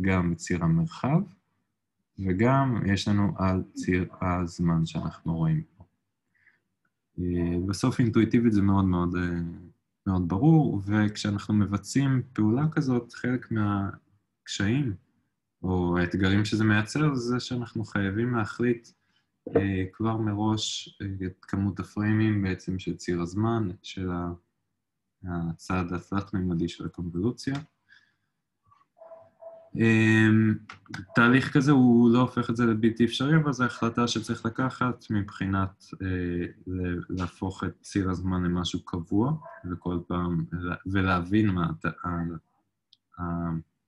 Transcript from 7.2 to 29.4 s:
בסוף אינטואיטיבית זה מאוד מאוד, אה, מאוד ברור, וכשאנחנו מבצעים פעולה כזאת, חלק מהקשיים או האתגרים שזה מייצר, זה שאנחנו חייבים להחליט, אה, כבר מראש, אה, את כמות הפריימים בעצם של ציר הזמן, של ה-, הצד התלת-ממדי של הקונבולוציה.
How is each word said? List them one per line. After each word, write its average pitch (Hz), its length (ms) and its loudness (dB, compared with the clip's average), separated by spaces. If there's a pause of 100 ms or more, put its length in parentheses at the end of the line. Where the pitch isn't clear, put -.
בסוף 120 340 -2
אינטואיטיבית 113 520 4
זה 101 100 4
מאוד 98 220 4
מאוד, 87 320 2
אה, 87 240 -2 (640)
מאוד 90 220 0
ברור, 113 580 4
וכשאנחנו 104 680 0
מבצעים 113 680 0 (100)
פעולה 117 400 2
כזאת, 131 400 -2
חלק 123 400 -4
מהקשיים 104 1400 -4 (680)
או 90 360 2
האתגרים 95 460 2
שזה 110 200 0
מייצר, 110 500 2
זה 123 260 -2
שאנחנו 120 440 -6
חייבים 104 500 -2
להחליט, 117 540 -2 (680)
אה, 98 360 0
כבר 113 240 -2
מראש, 107 840 -2
אה, 95 240 -6
את - 180 -10
כמות 98 360 -2
הפריימים 107 600 0
בעצם 92 360 -4
של 87 180 -6
ציר 87 260 -4
הזמן, 107 460 -2 (140)
של 92 280 -8
ה-, 87 220 -6 (920)
הצד 87 680 -4
התלת-ממדי 90 760 -4
של - 180 -10
הקונבולוציה. 90 680 -6 (2250)